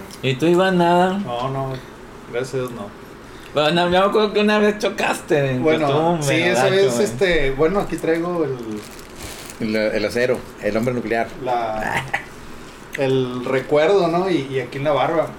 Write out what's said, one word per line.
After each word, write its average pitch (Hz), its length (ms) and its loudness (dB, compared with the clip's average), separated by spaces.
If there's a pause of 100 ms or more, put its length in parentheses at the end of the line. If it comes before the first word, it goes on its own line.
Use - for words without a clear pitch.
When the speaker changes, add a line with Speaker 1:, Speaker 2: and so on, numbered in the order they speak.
(280)
Speaker 1:
¿Y 135 60 2
tú, 139 140 0
Iván, 180 320 4
nada? 175 400 4
Speaker 2:
No, 127 300 -4
no, 135 240 -4 (600)
gracias 131 220 -4
a - 20 -2
Dios, 127 140 -4
no. 104 180 -10 (640)
Speaker 1:
Bueno, 156 380 2
yo 185 80 4
me 196 80 6
acuerdo 208 260 2
que 196 60 2
una 214 180 4
vez 208 220 4
chocaste, 139 800 0
Speaker 2:
Bueno, 156 260 2
Speaker 1:
estuvo 160 380 2
Speaker 2:
sí, 143 60 -2
Speaker 1:
medio 170 240 2
Speaker 2:
esa - 100 2
Speaker 1:
gacho, 190 120 2
Speaker 2:
vez, 196 180 4
Speaker 1:
güey. 120 120 2
Speaker 2:
este, 147 460 2
bueno, 160 300 2
aquí 160 160 -4
traigo 170 460 0
el 135 140 -4 (1120)
Speaker 3:
El, 107 80 0
el 107 300 0
acero, 120 340 0 (240)
el 104 120 0
hombre 123 200 0
nuclear. 113 320 -2 (180)
Speaker 2:
la 117 640 -2
Speaker 3:
<laughs> - 200 -6 (680)
Speaker 2:
el 127 480 0
recuerdo, 151 600 2
¿no? 180 220 0
Y, 143 220 0
y 131 80 -2
aquí 123 180 -6
en 135 60 -4
la 151 80 2
barba. 143 360 0 (120)